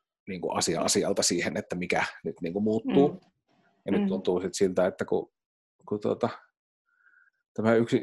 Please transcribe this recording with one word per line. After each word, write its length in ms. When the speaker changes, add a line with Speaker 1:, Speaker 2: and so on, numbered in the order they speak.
Speaker 1:
niinku 220
asia 300
asialta 420
siihen, 340
että 200
mikä 280
nyt 160
niinku 200
muuttuu. 480
Speaker 2:
Mm. 120
Speaker 1:
Ja 60
nyt 100
Speaker 2:
Mm. 60
Speaker 1:
tuntuu 320
sit 140
siltä, 320
että 180
kun, 280
kun 120
tota, 280
tämä 200
yksi, 280